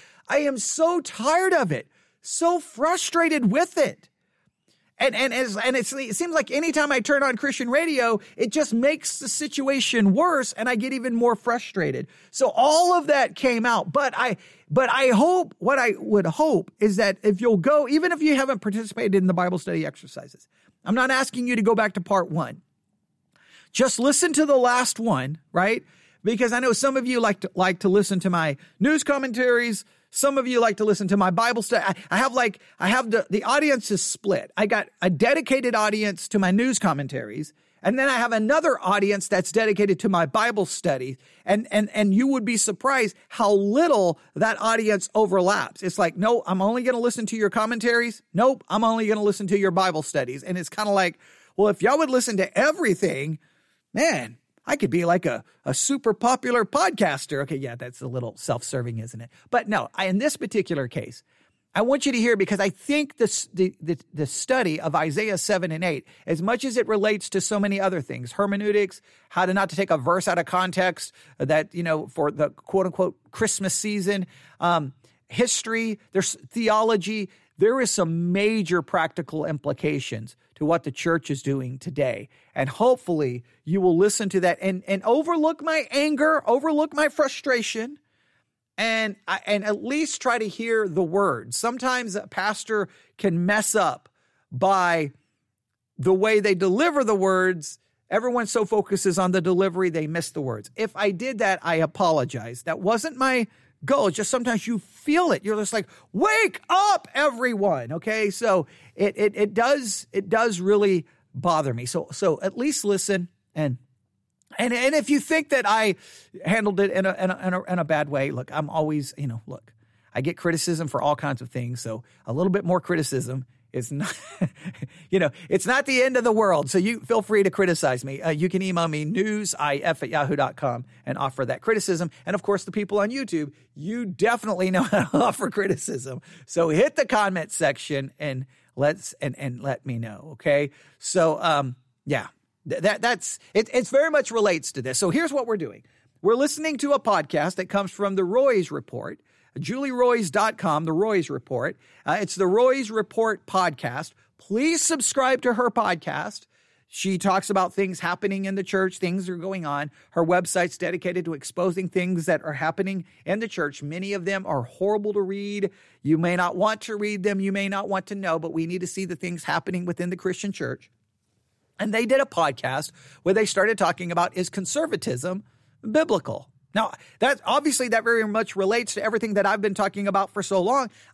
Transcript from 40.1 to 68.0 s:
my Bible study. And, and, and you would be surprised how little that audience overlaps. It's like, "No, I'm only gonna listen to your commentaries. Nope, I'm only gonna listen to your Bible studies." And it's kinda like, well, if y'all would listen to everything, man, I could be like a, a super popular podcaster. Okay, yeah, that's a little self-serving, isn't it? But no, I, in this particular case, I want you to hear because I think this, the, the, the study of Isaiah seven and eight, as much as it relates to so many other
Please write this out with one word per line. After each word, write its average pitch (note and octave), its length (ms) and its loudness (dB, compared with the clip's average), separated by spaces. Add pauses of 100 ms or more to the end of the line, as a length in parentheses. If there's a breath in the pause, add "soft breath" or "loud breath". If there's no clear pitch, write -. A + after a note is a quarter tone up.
my E3+ 160 2
Bible G#3+ 400 0
study. C3+ 500 -4 (300 soft breath)
And, G#3 240 2
and, G#3 240 0
and G3+ 180 2
you A#3 140 4
would C4 180 0
be A3+ 140 0
surprised A3+ 580 0 (140)
how G#3 220 2
little G3+ 680 4 (160 soft breath)
that G#3+ 260 0
audience G#3+ 540 0
overlaps. G3 680 2
It's F3+ 160 -4
like, E3+ 160 2
"No, A3+ 300 2
I'm F#3 160 0
only A3+ 220 0
gonna B3 180 0
listen A#3 240 0
to A3+ 120 -4
your G#3+ 120 2
commentaries. A#3 760 0 (120)
Nope, B3+ 340 2
I'm G#3+ 160 0
only A3+ 220 2
gonna G#3 160 0
listen G3+ 240 0
to G3 120 2
your G3 120 2
Bible F3 320 2
studies." C3+ 400 -4
And F3+ 160 -6
it's E3 100 -8
kinda G#3 220 -4
like, F#3+ 280 2 (380 soft breath)
well, G#3 120 4
if G3+ 120 0
y'all B3 160 4
would D#4 140 2
listen A#3+ 260 0
to F3+ 220 -2
everything, F#3+ 800 0 (560)
man, D3 420 0 (300)
I D4 100 0
could G3 140 0
be E3+ 140 0
like E3+ 220 2
a, A#2 180 -4 (200 soft breath)
a C3 100 -2
super A#3+ 400 0
popular A#3+ 500 0
podcaster. G3 800 -2
Okay, C#3+ 140 -6
yeah, C3 180 -8
that's B2+ 260 -14
a C3+ 60 -10
little A#2+ 300 -8
self-serving, A#2+ 640 -6
isn't A2+ 220 -12
it? A#2 100 -18 (200 soft breath)
But A#3+ 180 0
no, F3+ 260 -2
I, G3 120 -2
in F#3+ 120 2
this C#4+ 180 0
particular E3+ 520 -4
case, - 340 -10 (520)
I F#3 80 0
want C4 220 2
you C#4 80 0
to A#3+ 60 0
hear A3+ 180 4
because G3 240 0
I G3+ 80 2
think D4 480 -4
this, - 380 0
the, F#3 260 0
the, D#3 180 -4 (140)
the D3 140 -4
study G3+ 520 -2
of D#3 160 -4
Isaiah E3+ 440 0
seven F3+ 340 -2
and D#3+ 100 -6
eight, D#3+ 240 -4 (200 soft breath)
as E3 160 -2
much A#3 240 -2
as A#3 100 -4
it A#3+ 100 0
relates G#3+ 440 0
to G3 100 -2
so G#3 180 -2
many G3 220 0
other F#3 220 0